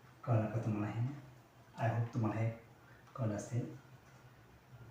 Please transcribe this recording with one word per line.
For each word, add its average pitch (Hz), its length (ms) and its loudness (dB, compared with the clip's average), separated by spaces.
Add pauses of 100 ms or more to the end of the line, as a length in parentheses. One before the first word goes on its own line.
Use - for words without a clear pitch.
(240)
कळलं 113 220 6
का - 200 0
तुम्हाला 104 220 0
हे? 117 200 0 (720)
I 117 100 4
hope 117 240 2
तुम्हाला 107 280 2
हे 113 100 2 (640)
कळलं 107 200 0
असेल. - 400 -2 (1160)